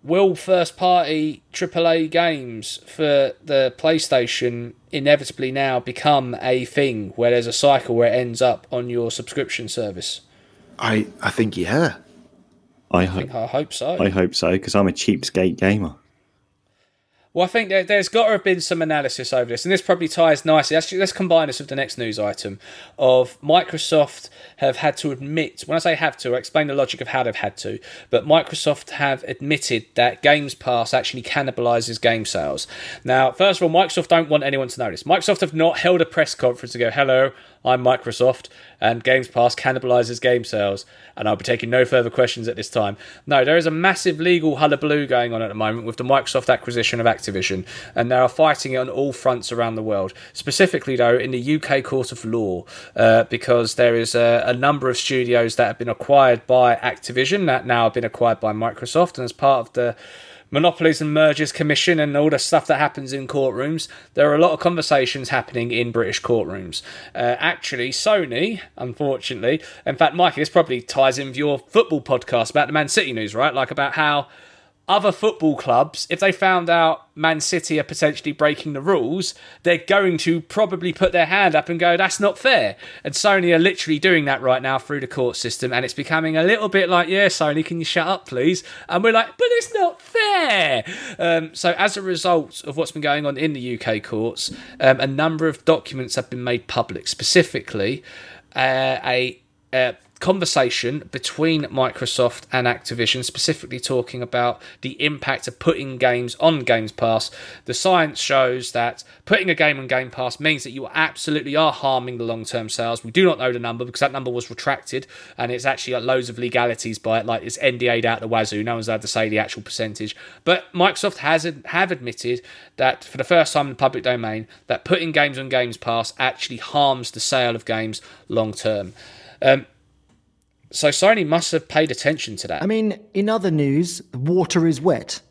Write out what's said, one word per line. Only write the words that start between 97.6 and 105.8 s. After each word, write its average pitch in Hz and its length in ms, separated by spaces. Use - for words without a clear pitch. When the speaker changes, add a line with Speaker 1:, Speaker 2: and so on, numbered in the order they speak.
Speaker 1:
uh, 131 480
a, 127 360
uh, 127 200
conversation 147 880
between 156 540
Microsoft 127 800
and 123 140
Activision, 117 580
specifically 127 560
talking 127 420
about 120 380
the 135 100
impact 139 460
of 120 100
putting 139 380